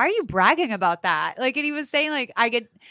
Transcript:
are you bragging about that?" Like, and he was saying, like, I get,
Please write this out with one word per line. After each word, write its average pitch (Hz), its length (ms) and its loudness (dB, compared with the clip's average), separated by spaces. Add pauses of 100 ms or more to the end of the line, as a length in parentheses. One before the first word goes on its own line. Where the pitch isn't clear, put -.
are 339 40 2
you 415 140 -2
bragging 226 480 2
about 180 320 0
that?" 160 340 0
Like, 262 200 -2
and 294 80 -2
he 294 60 -2
was 294 180 -6
saying, 302 200 0
like, 269 260 -4
I 233 140 2
get, 233 220 -4 (200)